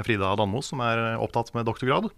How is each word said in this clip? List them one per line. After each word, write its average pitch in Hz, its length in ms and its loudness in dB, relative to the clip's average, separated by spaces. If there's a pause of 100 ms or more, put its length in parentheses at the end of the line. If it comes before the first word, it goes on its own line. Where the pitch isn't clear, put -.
Frida 98 320 2
Danmo, 107 240 2
som 143 200 -6
er, 117 200 2
eh, 113 200 -2
opptatt 117 320 -2
med 117 120 0
doktorgrad. 131 400 0 (120)